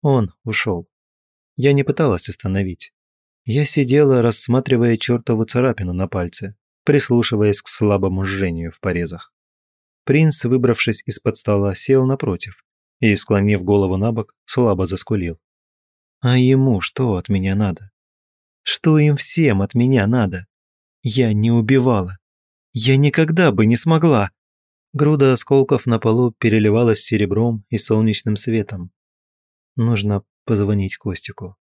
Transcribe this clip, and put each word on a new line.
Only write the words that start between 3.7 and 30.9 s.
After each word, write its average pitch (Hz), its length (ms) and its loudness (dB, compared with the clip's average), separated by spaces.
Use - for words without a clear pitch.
рассматривая 117 760 0
чёртову 113 480 -2
царапину 113 480 -2
на 92 160 -4
пальце, 95 480 -6
прислушиваясь 117 760 2
к - 80 -12
слабому 98 560 0
жжению 90 480 -4
в - 80 -20
порезах. 87 560 -8
Принц, 151 380 2
выбравшись 120 600 0
из-под - 320 -4
стола, 101 380 -2
сел 131 320 2
напротив 107 580 -6
и, 104 160 2
склонив 101 480 0
голову 98 320 0
набок, 113 380 -4
слабо 101 420 0
заскулил. 90 540 -6
«А 123 180 2
ему 131 420 2
что 113 360 -4
от 87 120 -8
меня 95 280 -2
надо? 101 340 -4
Что - 360 0
им 151 180 2
всем 135 460 0
от 98 120 -6
меня 120 320 2
надо? 101 400 -2
Я 113 300 0
не 107 180 2
убивала. 117 680 0
Я 123 240 0
никогда 156 540 2
бы 107 160 2
не 117 80 4
смогла!» 156 560 2
Груда 143 400 4
осколков 135 540 2
на 117 120 0
полу 117 400 2
переливалась 110 640 2
серебром 104 680 -2
и 117 80 -6
солнечным 110 600 0
светом. 101 560 -6
Нужно 104 480 -2
позвонить 101 540 -2